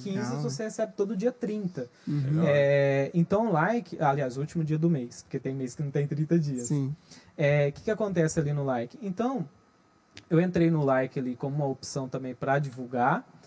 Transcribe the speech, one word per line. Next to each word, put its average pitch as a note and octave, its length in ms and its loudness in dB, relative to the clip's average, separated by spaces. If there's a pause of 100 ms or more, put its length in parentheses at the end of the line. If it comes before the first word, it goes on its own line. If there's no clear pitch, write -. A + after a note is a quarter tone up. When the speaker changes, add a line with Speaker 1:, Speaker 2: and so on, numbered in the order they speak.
Speaker 1:
legal. G3 180 -4
Speaker 2:
quinze, A#3+ 200 -4
você - 200 -4
recebe G#3+ 320 -4
todo G3+ 220 0
dia A#3+ 160 2
trinta. G3+ 560 -6 (180)
Speaker 1:
Uhum. D3 180 0
Speaker 3:
Legal. D#3 220 2
Speaker 2:
É, C#3 680 4
então, G3 380 2
like, F3 500 0
aliás, C#3 360 0
o - 20 -6
último D#3 240 -4
dia D#3 140 0
do E3 120 2
mês, B2 340 -2
porque - 160 -8
tem C3+ 140 -6
mês C3 220 -6
que D3+ 80 -6
não C#3 80 -6
tem C#3+ 160 0
trinta D#3 320 0
dias. C3 280 -2
Speaker 1:
Sim. C#3+ 280 -2 (420)
Speaker 2:
É, C#3+ 300 4
o C#3+ 60 -2
que - 80 -16
que A3 100 -2
acontece F3+ 480 0
ali D3 140 0
no C#3+ 100 -2
like? B2 380 -4
Então, A3 440 -4 (840)
eu E3 100 4
entrei F3 320 4
no D3+ 140 2
like C3 340 2
ali B2+ 160 -4
como C#3 220 -4
uma D3 100 0
opção C3+ 400 -6
também B2+ 260 -8
pra C3+ 260 0
divulgar. C3 680 0 (220)